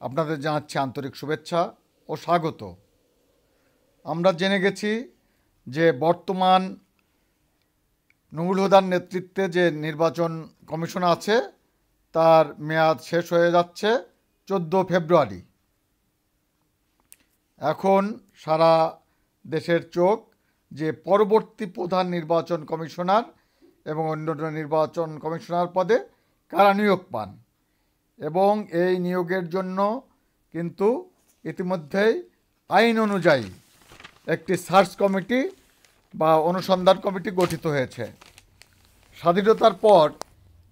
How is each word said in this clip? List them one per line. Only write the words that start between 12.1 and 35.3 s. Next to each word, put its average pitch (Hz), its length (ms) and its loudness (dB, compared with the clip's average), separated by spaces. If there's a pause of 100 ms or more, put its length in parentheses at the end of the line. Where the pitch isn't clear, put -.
তার 160 300 6 (140)
মেয়াদ 160 420 0
শেষ 170 300 -4
হয়ে 170 240 4
যাচ্ছে 175 340 0 (580)
চোদ্দ 180 260 -4 (140)
ফেব্রুয়ারি। 156 540 0 (2250)
এখন 190 400 0 (400)
সারা 160 320 2 (720)
দেশের 160 440 -2
চোখ 180 280 2 (540)
যে 147 160 -8 (200)
পরবর্তী 208 580 0 (100)
প্রধান 180 300 -4 (100)
নির্বাচন 165 500 -2
কমিশনার 175 600 -2 (600)
এবং 156 240 -6
অন্যান্য 156 360 -6 (140)
নির্বাচন 156 500 -2 (100)
কমিশনার 165 540 -6
পদে 185 240 0 (560)
কারা 196 200 6
নিয়োগ 202 280 0 (100)
পান, 107 180 -8 (880)
এবং 185 320 0 (320)
এই 185 160 2
নিয়োগের 180 500 -2
জন্য 185 300 -4 (760)
কিন্তু 170 340 -4 (580)
ইতিমধ্যেই 185 680 -2 (560)
আইন 220 300 6
অনুযায়ী 170 460 2 (840)
একটি 160 300 -2
সার্চ 180 340 2 (100)
কমিটি 196 380 0 (760)